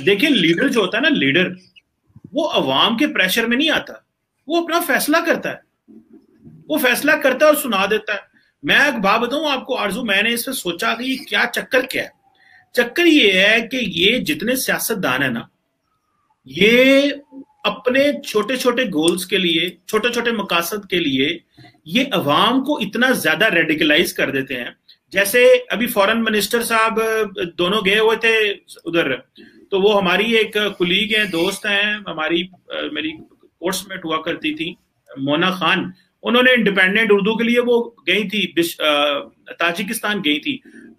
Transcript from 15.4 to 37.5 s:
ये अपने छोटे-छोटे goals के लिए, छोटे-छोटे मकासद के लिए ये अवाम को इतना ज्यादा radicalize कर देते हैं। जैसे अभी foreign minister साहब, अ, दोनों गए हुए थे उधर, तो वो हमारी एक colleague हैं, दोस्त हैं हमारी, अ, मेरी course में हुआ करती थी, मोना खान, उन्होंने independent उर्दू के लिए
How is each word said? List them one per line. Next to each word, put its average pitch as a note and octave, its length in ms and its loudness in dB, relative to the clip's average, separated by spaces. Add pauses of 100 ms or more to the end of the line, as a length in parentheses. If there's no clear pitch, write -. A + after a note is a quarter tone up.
ये B3+ 600 4 (560)
अपने B3+ 460 0
छोटे-छोटे B3+ 720 -2
goals F3+ 400 -2
के G3 140 -2
लिए, E3+ 400 -2 (100)
छोटे-छोटे A#3 440 -2
मकासद F#3+ 580 -4
के F3+ 80 0
लिए D3 440 -2 (440)
ये G#3+ 180 0
अवाम F#3+ 560 2
को C#4+ 200 -2
इतना A#3 300 0
ज्यादा E3 360 2
radicalize E3 680 2
कर C#3 180 -2
देते C3+ 240 -6
हैं। B2 220 -12 (360)
जैसे B3 460 4
अभी A#3 280 -4
foreign G#3 300 0
minister A3 460 -2
साहब, A3+ 380 0
अ, A3 240 -2 (320)
दोनों F3+ 280 -2
गए G3 140 2
हुए A3 180 4
थे A3 360 0 (320)
उधर, D#3 420 -2 (440)
तो G3 100 0
वो G#3 120 4
हमारी G3+ 440 2
एक G#3+ 200 0
colleague G#3 580 0
हैं, G#3+ 160 0
दोस्त F#3 360 -4
हैं G#3 420 -2
हमारी, E3 340 -4 (300)
अ, D3+ 200 -6
मेरी D#3 160 -8 (520)
course F#3 280 -6
में F#3+ 160 -12
हुआ D#3+ 120 -4
करती D#3+ 380 -6
थी, D#3+ 220 -8 (420)
मोना D3+ 320 0
खान, F3+ 440 -2 (280)
उन्होंने B3 300 4
independent G3+ 600 2
उर्दू G3+ 240 2
के A#3 80 -2
लिए A#3+ 140 2